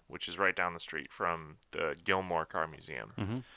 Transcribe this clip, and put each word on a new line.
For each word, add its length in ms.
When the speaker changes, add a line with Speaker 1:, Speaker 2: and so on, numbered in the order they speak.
Speaker 1:
which 200
is 120
right 160
down 180
the 60
street 320
from 460
the 320
Gilmore 420
Car 220
Museum. 500
Speaker 2:
Mm-hmm. 200